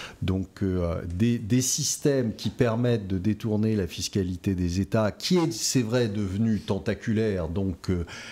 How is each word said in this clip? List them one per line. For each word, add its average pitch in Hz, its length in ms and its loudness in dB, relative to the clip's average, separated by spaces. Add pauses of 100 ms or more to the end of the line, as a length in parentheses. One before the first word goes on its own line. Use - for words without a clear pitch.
(220)
Donc, 92 400 -2
euh, 90 440 0
des, 113 320 2
des 123 240 2
systèmes 131 720 0
qui - 160 -4
permettent 117 560 2
de 95 120 0
détourner 107 580 0
la 95 100 0
fiscalité 92 680 -2
des 87 260 0
États, 104 320 2
qui - 240 0
est, 160 160 2
c'est - 300 0
vrai, 117 260 2
devenue 104 520 0
tentaculaire, 101 880 0
donc, 92 420 -2
euh, 87 160 0 (240)